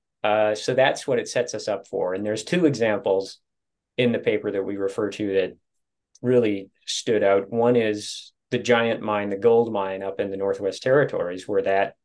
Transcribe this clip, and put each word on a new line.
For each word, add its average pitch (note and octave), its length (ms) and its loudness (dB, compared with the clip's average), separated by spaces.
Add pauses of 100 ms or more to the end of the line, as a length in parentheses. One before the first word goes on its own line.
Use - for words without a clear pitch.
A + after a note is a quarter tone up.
(240)
Uh, G#2+ 300 2
so A2 200 -4
that's - 340 2
what B2 120 0
it G#2+ 100 -8
sets B2 240 -2
us G#2+ 140 -8
up G2+ 200 -4
for. F#2 260 -2
And G2+ 120 -4
there's A2 180 -4
two F3 220 0
examples G#2+ 760 0 (580)
in B2 140 2
the A2 80 0
paper G#2+ 320 -2
that G2 140 -2
we G2+ 100 -6
refer G2 360 -4
to G2+ 220 -4
that F#2 240 0 (640)
really A2+ 480 2 (160)
stood G#2 380 0
out. G2 280 2
One A#2+ 240 2
is G#2+ 580 -4 (160)
the A#2+ 100 -2
giant A#2 420 2
mine, G#2 280 -2
the G2+ 80 -4
gold A#2 340 4
mine F#2+ 320 -4
up G2 160 -6
in G2+ 100 -2
the F#2+ 80 -6
Northwest G2 460 -2
Territories, F#2+ 640 0
where G2 160 0
that G2 420 0